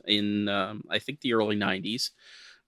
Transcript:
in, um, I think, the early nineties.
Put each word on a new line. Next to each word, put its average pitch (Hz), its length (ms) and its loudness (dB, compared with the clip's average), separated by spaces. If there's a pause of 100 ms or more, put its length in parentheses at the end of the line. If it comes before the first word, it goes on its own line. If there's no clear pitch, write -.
in, 104 420 2
um, 101 400 -2
I 107 100 0
think, 139 220 -8
the 120 140 0
early 107 220 2
nineties. 101 540 -2 (580)